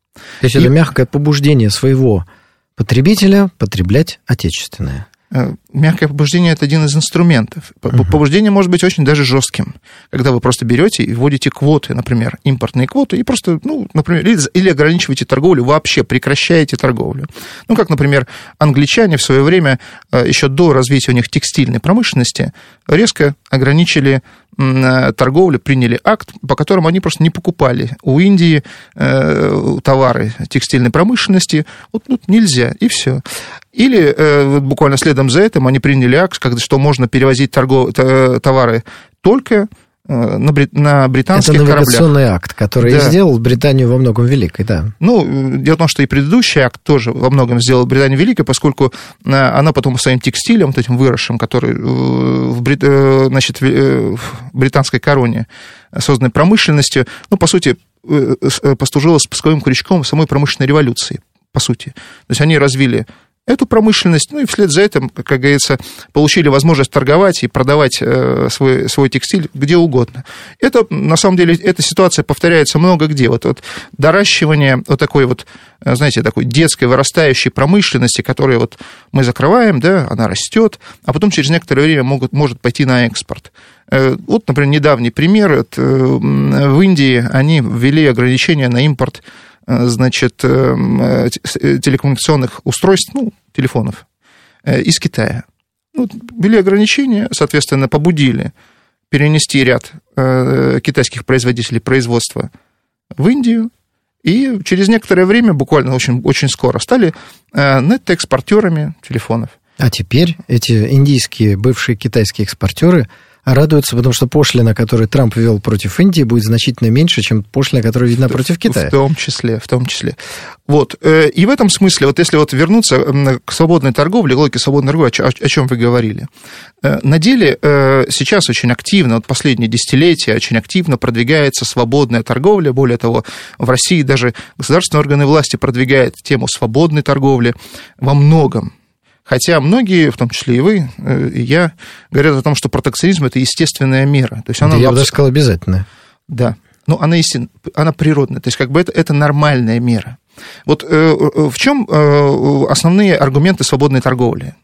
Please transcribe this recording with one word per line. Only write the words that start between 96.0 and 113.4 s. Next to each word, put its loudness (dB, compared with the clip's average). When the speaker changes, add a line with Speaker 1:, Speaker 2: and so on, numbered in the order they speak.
Speaker 2:
ввели 2
ограничения, 0
соответственно, -2
побудили 0
перенести 0
ряд, -2
э, 0
китайских -4
производителей -2
производства -4
в 0
Индию, 0
и 0
через 0
некоторое 2
время, 2
буквально 0
очень, -2
очень 0
скоро, -2
стали, 0
э, 2
нетто-экспортерами -2
телефонов. -6
Speaker 1:
А 0
теперь -2
эти -2
индийские, 2
бывшие -2
китайские -2
экспортеры 0